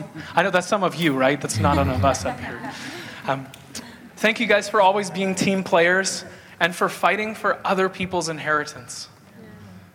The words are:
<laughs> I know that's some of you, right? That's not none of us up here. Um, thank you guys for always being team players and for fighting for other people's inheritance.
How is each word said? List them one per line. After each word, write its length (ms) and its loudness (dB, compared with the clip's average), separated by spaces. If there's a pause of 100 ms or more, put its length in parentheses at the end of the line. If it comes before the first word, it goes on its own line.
(160)
<laughs> 200 -8
I 60 4
know 80 2
that's 160 2
some 180 0
of 120 0
you, 180 2
right? 260 2
That's 200 -4
not 160 4
none 160 2
of 120 0
us 220 2
up 140 -6
here. 340 -10 (540)
Um, 180 -4 (680)
thank 240 0
you 80 0
guys 200 4
for 140 4
always 300 4
being 240 -2
team 280 2
players 640 2 (340)
and 160 0
for 140 0
fighting 460 0
for 280 -2
other 260 2
people's 380 -4
inheritance. 800 -6 (880)